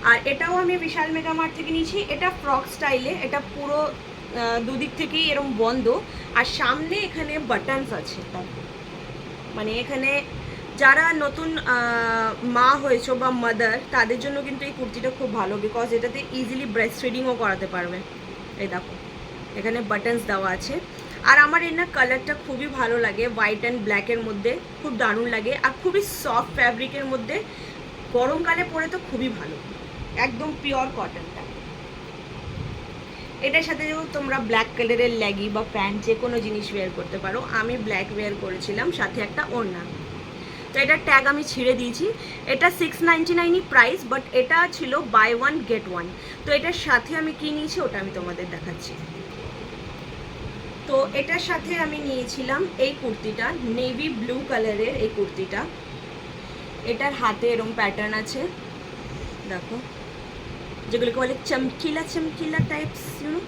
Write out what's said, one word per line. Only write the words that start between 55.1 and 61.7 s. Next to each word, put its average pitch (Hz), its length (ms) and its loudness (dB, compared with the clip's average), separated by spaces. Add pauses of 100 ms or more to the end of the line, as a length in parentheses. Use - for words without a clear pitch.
কুর্তিটা। 196 500 -2 (1200)
এটার 269 280 0
হাতে 233 340 2
এরম 226 280 2
প্যাটার্ন 208 380 0
আছে, 214 280 -2 (1080)
দেখো, 190 260 -6 (1160)
যেগুলোকে 233 280 2
বলে 262 160 2 (100)
চমকিলা 302 580 0 (100)